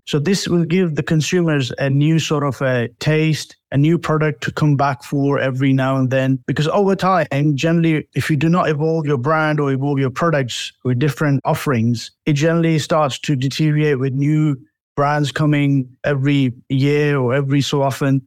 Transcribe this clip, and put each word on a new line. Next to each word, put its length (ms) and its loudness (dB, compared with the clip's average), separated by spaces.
So 140 0
this 300 -2
will 160 2
give 300 0
the 80 -2
consumers 760 0
a 100 -2
new 300 2
sort 240 -2
of 180 -4
a 280 0
taste, 560 -2
a 60 -2
new 200 4
product 460 -2
to 80 -4
come 240 2
back 300 -2
for 340 -2
every 320 0
now 240 0
and 140 0
then. 360 0
Because 220 -2
over 260 2
time, 640 0
generally, 500 0
if 140 -2
you 60 2
do 140 0
not 180 2
evolve 380 -2
your 120 0
brand 440 0
or 100 0
evolve 260 -2
your 140 0
products 600 -2
with 160 0
different 460 0
offerings, 680 -2
it 80 2
generally 460 2
starts 400 0
to 180 -2
deteriorate 640 0
with 120 -2
new 460 0
brands 360 0
coming 580 2
every 500 0
year 480 2
or 160 0
every 280 0
so 200 -2
often. 460 0